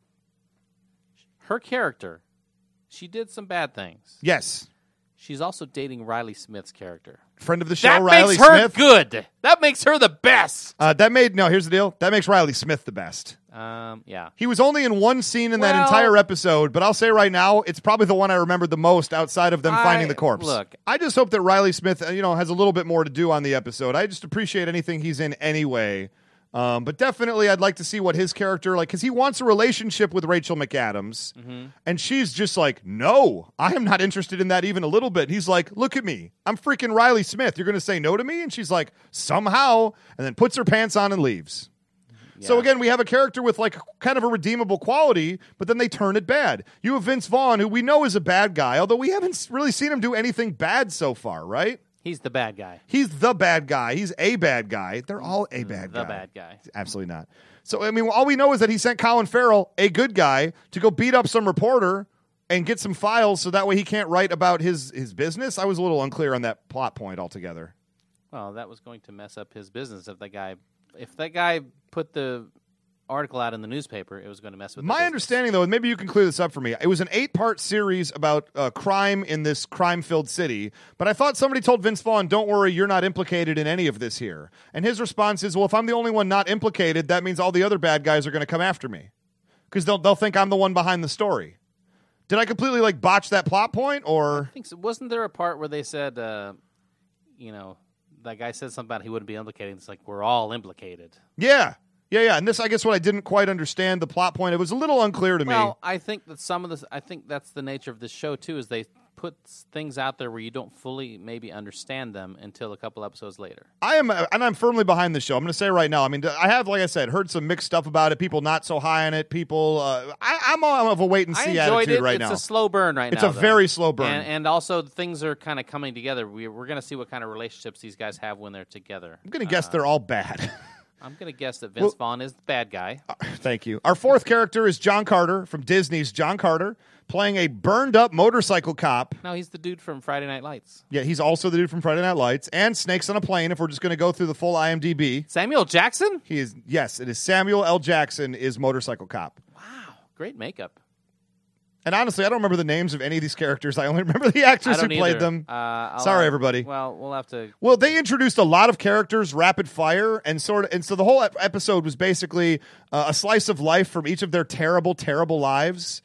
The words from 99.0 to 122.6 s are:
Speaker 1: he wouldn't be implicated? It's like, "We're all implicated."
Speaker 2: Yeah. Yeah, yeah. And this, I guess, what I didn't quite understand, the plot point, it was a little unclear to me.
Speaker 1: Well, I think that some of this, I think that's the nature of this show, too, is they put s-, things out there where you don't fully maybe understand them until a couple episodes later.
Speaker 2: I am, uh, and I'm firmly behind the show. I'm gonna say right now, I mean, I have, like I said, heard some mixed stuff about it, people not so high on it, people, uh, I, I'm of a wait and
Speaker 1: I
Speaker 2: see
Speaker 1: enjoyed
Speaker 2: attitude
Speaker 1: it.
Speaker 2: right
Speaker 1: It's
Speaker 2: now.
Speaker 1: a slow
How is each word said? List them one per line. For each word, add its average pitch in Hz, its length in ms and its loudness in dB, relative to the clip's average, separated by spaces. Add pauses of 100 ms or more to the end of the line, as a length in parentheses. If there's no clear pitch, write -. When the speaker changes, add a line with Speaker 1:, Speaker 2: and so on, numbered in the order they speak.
Speaker 1:
he 110 60 -16
wouldn't 110 180 -10
be 107 80 -12
implicated? 107 400 -14
It's 92 140 -20
like, 98 180 -20
"We're 101 160 -10
all 113 300 -2
implicated." 92 640 -18 (200)
Speaker 2:
Yeah. 233 380 4 (340)
Yeah, 214 140 2
yeah. 214 140 4
And 156 80 -4
this, 226 140 0
I 226 80 -4
guess, 214 160 -2
what 220 100 2
I 190 60 2
didn't 202 220 0
quite 196 260 2
understand, 185 540 -2
the 160 60 -2
plot 175 280 -2
point, 180 180 -2
it 170 40 2
was 175 140 -2
a 220 40 -2
little 277 260 2
unclear 185 360 0
to 151 80 -2
me. 131 80 -2
Speaker 1:
Well, 214 280 0
I 185 160 -6
think 208 300 -12
that 156 140 -20
some 180 240 -6
of 175 40 -14
this, 151 220 -12
I 139 80 -12
think - 300 -18
that's 143 220 -12
the 143 100 -14
nature 135 280 -12
of 113 120 -18
this 117 100 -14
show, 151 240 -8
too, 156 220 -12
is 120 100 -12
they 113 160 -8 (320)
put 170 300 -14
s-, - 260 -20
things 151 260 -12
out 135 200 -6
there 127 120 -10
where 113 120 -12
you 113 100 -14
don't 120 260 -12
fully 131 400 -14
maybe 110 360 -16
understand 107 600 -14
them 95 280 -16
until 104 320 -14
a 98 40 -16
couple 110 280 -14
episodes 101 340 -18
later. - 280 -20 (140)
Speaker 2:
I 262 140 0
am, 269 160 2
uh, 170 220 -2
and 226 100 -2
I'm 233 120 0
firmly 233 280 2
behind 175 320 2
the 139 60 -4
show. 131 160 -4
I'm 135 60 -2
gonna 170 100 -4
say 196 160 -2
right 170 200 2
now, 147 140 2
I 135 60 2
mean, 143 160 -6
I 165 240 0
have, 233 180 2
like 202 140 -2
I 185 60 2
said, 139 220 -2
heard 180 220 -2
some 156 160 -6
mixed 170 200 -4
stuff 160 200 -2
about 156 240 2
it, 147 80 -2
people 156 220 -2
not 156 240 -2
so 151 160 -4
high 160 260 0
on 156 60 -2
it, 156 160 -4
people, 156 500 -2
uh, 135 420 -4
I, 294 260 -2
I'm 320 180 0
of 226 340 2
a 190 60 2
wait 185 240 2
and 165 80 -4
Speaker 1:
I - 80 0
Speaker 2:
see - 60 -2
Speaker 1:
enjoyed 170 320 2
Speaker 2:
attitude 147 160 2
Speaker 1:
it. - 20 2
Speaker 2:
right 123 180 2
Speaker 1:
It's 113 100 -2
Speaker 2:
now. 104 40 -2
Speaker 1:
a 190 40 -2
slow 220 300 0